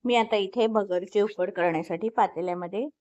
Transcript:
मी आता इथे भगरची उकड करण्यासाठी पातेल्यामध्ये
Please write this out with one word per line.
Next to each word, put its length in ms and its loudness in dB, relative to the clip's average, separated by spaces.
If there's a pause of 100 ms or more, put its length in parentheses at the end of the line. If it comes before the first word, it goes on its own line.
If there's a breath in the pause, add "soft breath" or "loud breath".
मी 100 2
आता 200 2
इथे 320 0
भगरची 540 0
उकड 300 -2
करण्यासाठी 580 -2
पातेल्यामध्ये 760 -2 (140)